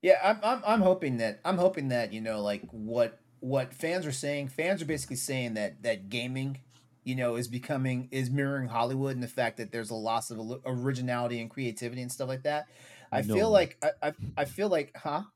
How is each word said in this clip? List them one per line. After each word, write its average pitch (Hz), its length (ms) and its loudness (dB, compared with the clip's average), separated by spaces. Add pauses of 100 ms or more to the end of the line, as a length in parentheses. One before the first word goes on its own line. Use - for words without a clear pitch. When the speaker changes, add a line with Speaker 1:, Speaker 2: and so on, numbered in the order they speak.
Speaker 1:
Yeah, 175 220 8
I'm, 208 200 4
I'm, 226 220 0
I'm 214 160 6
hoping 185 360 4
that, 110 280 0
I'm 185 120 2
hoping 175 320 2
that, 117 240 0
you 110 80 -6
know, 110 200 -2
like, 104 300 -2
what, 113 480 0 (200)
what 131 340 -2
fans 165 320 -2
are 151 60 -4
saying, 143 380 -4
fans 170 320 -2
are 160 40 -6
basically 143 300 -4
saying 123 400 -4
that, 101 280 -4
that 101 260 -2
gaming, 131 520 -4 (420)
you 127 120 -4
know, 123 200 0
is 120 120 -2
becoming, 127 640 -2
is 131 200 -2
mirroring 139 380 0
Hollywood, 131 460 0
and 123 80 -4
the 117 40 -6
fact 113 300 -2
that 110 140 -8
there's 113 200 -6
a 117 40 -6
loss 113 360 -2
of 110 80 -8
oli-, 117 260 -8
originality 123 720 -2
and 113 100 -6
creativity 120 520 -6
and 123 100 -8
stuff 131 180 -6
like 131 140 -6
that. 147 240 0 (440)
I 135 100 2
feel 185 260 4
Speaker 2:
No. 220 40 4
Speaker 1:
like, 190 320 6
I, 147 260 0
I, 151 40 -8 (240)
I 147 80 2
feel 190 240 0
like, 156 260 2
huh? 156 280 -4 (120)